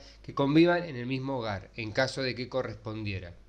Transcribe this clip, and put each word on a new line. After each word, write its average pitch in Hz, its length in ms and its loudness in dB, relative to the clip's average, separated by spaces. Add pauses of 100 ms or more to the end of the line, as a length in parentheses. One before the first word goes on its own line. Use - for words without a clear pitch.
(220)
que 123 100 -14
convivan 165 520 6
en 156 100 -8
el 120 120 -6
mismo 135 320 -2
hogar, 107 360 -4
en 110 160 -6
caso 131 320 0
de 123 140 -2
que 120 120 -6
correspondiera. 107 840 -6 (140)